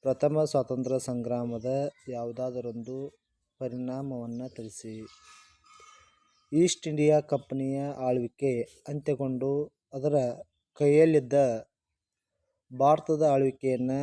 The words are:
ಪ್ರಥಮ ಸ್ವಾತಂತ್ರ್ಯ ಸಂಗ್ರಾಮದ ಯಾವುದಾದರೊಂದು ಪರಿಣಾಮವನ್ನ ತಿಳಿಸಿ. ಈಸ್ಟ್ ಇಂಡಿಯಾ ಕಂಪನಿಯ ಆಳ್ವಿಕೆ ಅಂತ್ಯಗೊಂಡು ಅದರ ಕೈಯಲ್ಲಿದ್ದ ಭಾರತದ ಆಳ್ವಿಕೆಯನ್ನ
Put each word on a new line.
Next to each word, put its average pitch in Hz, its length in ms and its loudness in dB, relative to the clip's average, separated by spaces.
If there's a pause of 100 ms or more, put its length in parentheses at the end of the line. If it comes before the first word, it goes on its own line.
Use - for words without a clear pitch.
ಪ್ರಥಮ 147 420 2
ಸ್ವಾತಂತ್ರ್ಯ 131 560 -2
ಸಂಗ್ರಾಮದ 120 920 -4 (180)
ಯಾವುದಾದರೊಂದು 123 1040 -8 (440)
ಪರಿಣಾಮವನ್ನ 127 880 -8
ತಿಳಿಸಿ. 110 580 -12 (1500)
ಈಸ್ಟ್ 170 340 2
ಇಂಡಿಯಾ 151 320 4
ಕಂಪನಿಯ 135 640 -4
ಆಳ್ವಿಕೆ 127 800 -2 (260)
ಅಂತ್ಯಗೊಂಡು 139 840 -2 (220)
ಅದರ 135 380 0 (420)
ಕೈಯಲ್ಲಿದ್ದ 143 960 4 (1120)
ಭಾರತದ 151 420 4
ಆಳ್ವಿಕೆಯನ್ನ 135 680 2 (120)